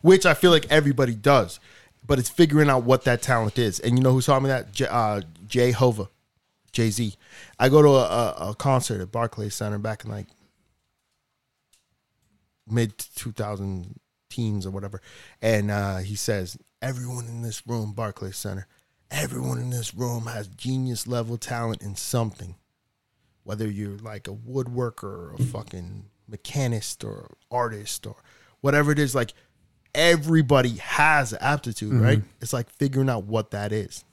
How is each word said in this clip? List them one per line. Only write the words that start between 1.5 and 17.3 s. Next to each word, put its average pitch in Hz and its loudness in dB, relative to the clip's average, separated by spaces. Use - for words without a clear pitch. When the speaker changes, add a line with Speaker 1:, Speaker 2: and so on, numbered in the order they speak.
Speaker 1:
but 135 2
it's 123 -2
figuring 151 6
out 131 2
what 127 4
that 120 2
talent 117 0
is. 104 0
And 120 2
you 131 4
know 131 6
who 131 4
taught 135 2
me 135 0
that? 120 -4
J-, 131 -2
uh, 107 0
Jay 123 2
Hova, 113 0
Jay-Z. 113 -2
I 127 6
go 151 8
to 147 8
a, 131 6
a, 98 -2
a 107 -8
concert 127 0
at 95 -10
Barclays 113 -6
Center 104 -6
back 107 -8
in, 110 -12
like, 101 -10
mid 110 0
two - -10
thousand 98 -8
teens 104 -4
or 95 -6
whatever. 98 -10
And, 107 2
uh, 98 -2
he 98 -8
says, 101 -6
"Everyone 123 -8
in 117 -10